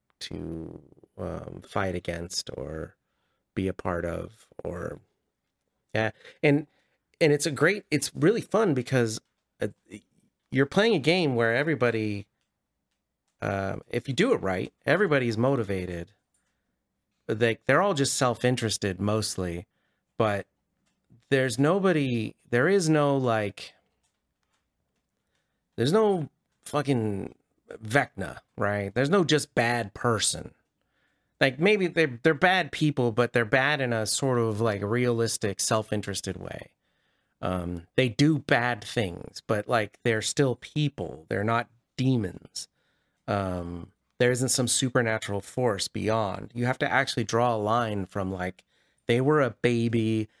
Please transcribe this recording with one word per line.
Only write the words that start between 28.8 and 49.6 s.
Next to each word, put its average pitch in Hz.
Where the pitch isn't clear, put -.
There's 139
no 185
just 147
bad 117
person. -
Like, 135
maybe 190
they're, 147
they're 160
bad 180
people, 135
but 120
they're 120
bad 139
in 123
a 110
sort 131
of, 110
like, 101
realistic, 113
self-interested 101
way. 90
Um, 87
they 127
do 147
bad 120
things, -
but, 104
like, 110
they're 110
still 131
people. 85
They're 104
not 117
demons. 123
Um, 90
there 123
isn't 123
some 123
supernatural 110
force 117
beyond. 104
You 120
have 127
to 147
actually 127
draw 117
a -
line 107
from, 95
like, 92
they 120
were 151
a 120